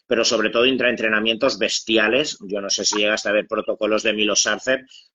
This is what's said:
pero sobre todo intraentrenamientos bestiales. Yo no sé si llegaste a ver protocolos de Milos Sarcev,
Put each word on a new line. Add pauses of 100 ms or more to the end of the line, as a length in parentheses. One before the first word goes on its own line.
pero
sobre
todo
intraentrenamientos
bestiales.
Yo
no
sé
si
llegaste
a
ver
protocolos
de
Milos
Sarcev, (340)